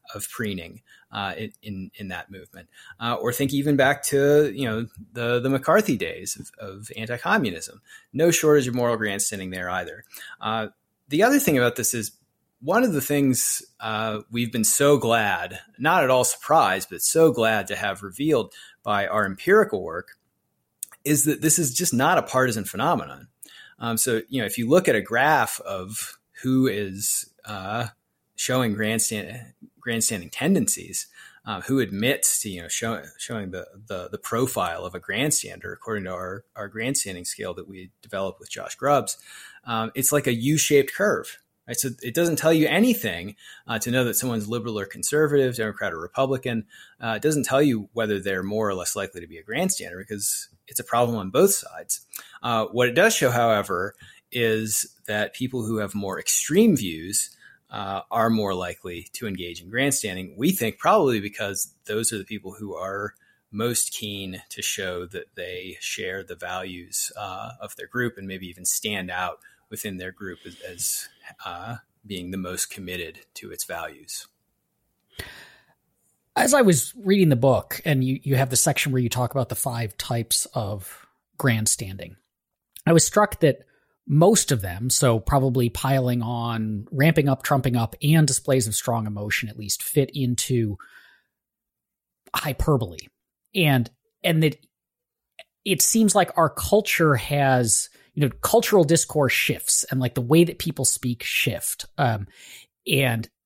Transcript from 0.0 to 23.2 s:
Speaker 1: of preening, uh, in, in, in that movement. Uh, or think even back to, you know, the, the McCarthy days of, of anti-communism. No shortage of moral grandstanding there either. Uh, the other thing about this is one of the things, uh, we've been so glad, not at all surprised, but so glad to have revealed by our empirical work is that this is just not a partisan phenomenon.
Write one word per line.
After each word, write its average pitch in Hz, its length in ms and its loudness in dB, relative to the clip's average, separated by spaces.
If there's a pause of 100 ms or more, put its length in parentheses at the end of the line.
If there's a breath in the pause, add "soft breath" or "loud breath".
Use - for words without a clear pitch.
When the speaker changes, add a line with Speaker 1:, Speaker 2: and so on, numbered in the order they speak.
Speaker 1:
of 101 160 -10
preening, 98 500 -8 (300 soft breath)
uh, 98 260 -6
in, 107 140 -10 (100)
in, 95 340 -10
in 101 120 -12
that 90 240 -12
movement. 90 380 -20 (300 loud breath)
Uh, 117 140 -4
or 117 180 -2
think 135 220 -2
even 143 220 2
back 135 280 2
to, 143 480 4
you 123 160 -4
know, 110 200 -4 (260)
the, 120 260 0
the 131 100 -2
McCarthy 156 460 2
days 90 420 -6 (220)
of, 104 80 -12
of 98 300 -14
anti-communism. 117 840 -4 (320 loud breath)
No 160 180 4
shortage 151 360 6
of 120 60 -4
moral 120 240 2
grandstanding 101 540 -4
there 90 180 -6
either. 90 340 -6 (380 loud breath)
Uh, 107 260 -4 (420)
the 147 120 2
other 262 160 6
thing 190 180 2
about 123 200 4
this - 180 -2
is 110 200 -6 (480)
one 190 220 2
of 220 100 2
the 143 80 2
things, 139 600 2 (180)
uh, 110 420 -4 (100)
we've 117 200 -2
been 113 120 0
so 143 340 4
glad, 101 640 0 (180)
not 160 260 4
at 127 60 2
all 127 140 6
surprised, 104 680 2
but 85 140 -10
so 160 280 6
glad 110 360 2
to 101 80 -4
have 98 260 -4
revealed 113 520 -2 (280 loud breath)
by 101 240 0
our 104 200 0
empirical 175 580 2
work 82 340 -10 (840)
is 147 220 2
that 151 160 0
this 156 180 4
is 131 160 -2
just 175 180 -2
not 143 240 4
a 131 60 2
partisan 123 400 0
phenomenon. 95 640 -4 (500 loud breath)